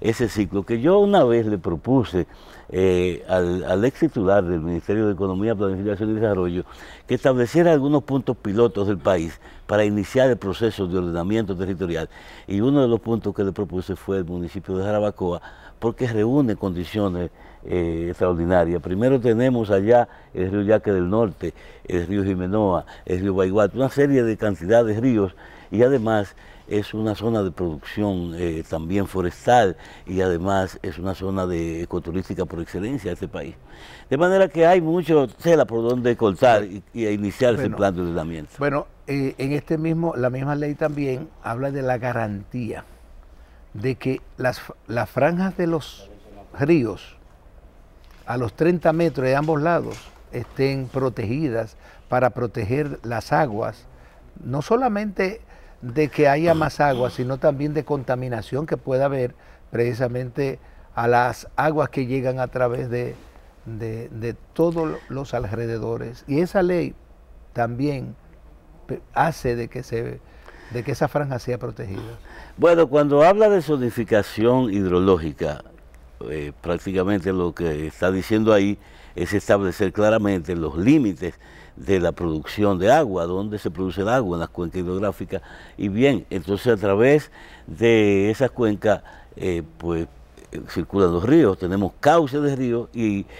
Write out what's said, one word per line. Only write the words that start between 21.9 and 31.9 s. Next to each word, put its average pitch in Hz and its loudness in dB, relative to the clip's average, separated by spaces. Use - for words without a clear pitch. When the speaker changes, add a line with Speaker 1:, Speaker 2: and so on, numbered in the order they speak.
Speaker 1:
río 101 0
Jimenoa, 92 0
el 90 -2
río 98 0
Baiguate, 95 2
una 131 0
serie 143 2
de 110 0
cantidad 104 2
de 107 -2
ríos, 113 2
y 110 4
además 110 2
es 104 -4
una 110 -2
zona 107 -2
de 92 -2
producción, 87 -4
eh, 82 -4
también 87 -2
forestal, 95 2
y 92 -2
además 92 0
es 90 -10
una 92 -6
zona 95 -4
de 85 -4
ecoturística 87 -6